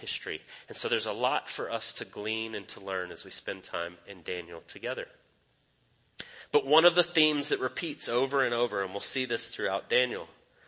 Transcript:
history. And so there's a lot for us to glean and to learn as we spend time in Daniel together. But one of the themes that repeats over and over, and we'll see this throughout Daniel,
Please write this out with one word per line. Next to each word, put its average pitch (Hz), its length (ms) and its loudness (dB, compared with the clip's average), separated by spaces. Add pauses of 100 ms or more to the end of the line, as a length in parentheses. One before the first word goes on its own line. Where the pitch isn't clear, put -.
history. 87 400 -6 (280)
And 113 80 -8
so - 120 -2
there's 113 180 0
a 110 60 -2
lot 123 380 0
for 107 200 -4
us 113 240 -4
to - 100 -8
glean 110 500 -6
and 101 140 -8
to - 120 -12
learn 95 300 -4
as 85 140 -12
we 95 60 -12
spend 95 340 -8
time 87 320 -6 (100)
in 92 160 -14
Daniel 87 460 -6
together. 113 400 -8 (1400)
But 139 140 4
one 156 180 8
of 170 100 10
the 170 80 6
themes 151 460 4
that 139 120 0
repeats 131 500 -4
over 131 340 4
and 120 100 2
over, 113 280 2
and 95 100 -2
we'll 98 80 -2
see 131 240 -2
this 120 240 -2
throughout 98 400 -2
Daniel, 117 400 2 (400)